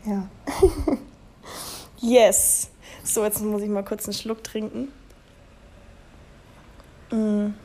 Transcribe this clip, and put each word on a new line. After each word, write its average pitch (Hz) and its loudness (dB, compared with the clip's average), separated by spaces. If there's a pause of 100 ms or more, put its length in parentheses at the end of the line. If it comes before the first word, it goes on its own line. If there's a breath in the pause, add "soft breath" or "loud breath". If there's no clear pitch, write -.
Ja. 196 -2 (200)
<laughs> 294 2 (1040 loud breath)
Yes. 226 4 (320 loud breath)
So, - 0
jetzt 208 -2
muss 208 -2
ich 208 -4
mal 202 -2
kurz 214 -6
einen 202 -6
Schluck 220 -6
trinken. 220 -8 (2250)
Mm. 208 0 (160)